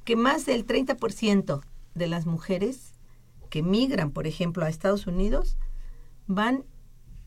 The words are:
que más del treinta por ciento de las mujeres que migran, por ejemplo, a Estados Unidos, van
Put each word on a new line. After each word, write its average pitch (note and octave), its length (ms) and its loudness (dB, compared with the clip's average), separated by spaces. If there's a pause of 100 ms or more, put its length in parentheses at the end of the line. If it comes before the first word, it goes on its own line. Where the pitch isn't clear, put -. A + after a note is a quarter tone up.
que A#3 120 2
más C4+ 300 2
del A#3+ 200 0
treinta C4 320 0
por A3 140 -2
ciento G3 500 2 (340)
de E3+ 120 -2
las E3+ 180 -2
mujeres F#3+ 680 -2 (580)
que D#3 140 -2
migran, F#3+ 480 2
por - 160 -4
ejemplo, E3 380 -2
a D#3+ 40 0
Estados G3 380 0
Unidos, F3+ 500 2 (680)
van A3+ 380 2 (600)